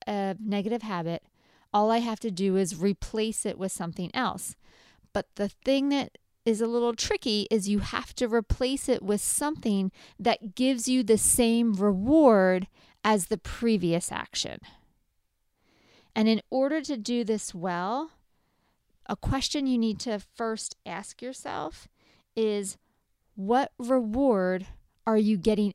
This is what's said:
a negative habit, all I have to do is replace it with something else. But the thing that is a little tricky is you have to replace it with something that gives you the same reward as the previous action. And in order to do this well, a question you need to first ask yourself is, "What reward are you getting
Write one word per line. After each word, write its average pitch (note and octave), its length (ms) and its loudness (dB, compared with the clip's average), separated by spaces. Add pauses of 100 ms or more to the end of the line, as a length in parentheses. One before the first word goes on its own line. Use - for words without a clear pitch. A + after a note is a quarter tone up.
a G3 320 -4
negative G#3+ 440 -4
habit, E3+ 400 -6 (500)
all G#3 180 4
I A3+ 60 4
have A#3 240 -2
to A3+ 100 -4
do F#3 260 0
is F#3+ 180 0
replace G3+ 680 -2
it - 120 -6
with F#3+ 140 -4
something E3+ 420 -6
else. - 420 -4 (580)
But G3+ 220 -2
the G3+ 140 -2
thing C#4 400 0
that C#4 280 -2 (280)
is A3 160 2
a A#3 60 0
little A#3+ 260 0
tricky A3+ 580 0
is G3 160 2
you G#3 120 2
have - 360 -6
to B3 120 -2
replace B3 600 0
it B3+ 160 0
with G3+ 160 0
something G#3 720 -2 (260)
that G#3 380 -2
gives B3+ 320 0
you B3+ 160 2
the G#3+ 140 4
same A#3 560 4
reward G3 960 4 (360)
as G#3 240 2
the G#3+ 100 -2
previous F3+ 760 0
action. - 480 -8 (1600)
And A3 120 4
in A3 220 4
order C#4 320 2
to C#4 160 -4
do A#3 260 -2
this G#3 320 -4
well, F#3 560 -4 (960)
a G3 80 -4
question C4+ 500 -2
you B3+ 120 2
need A3+ 240 0
to G#3+ 180 -4
first - 560 -8 (100)
ask - 360 -12
yourself - 640 -10 (480)
is, G#3 420 -2 (580)
"What A3+ 440 0
reward A3+ 880 2 (400)
are A3 100 4
you G#3+ 200 4
getting G#3 380 2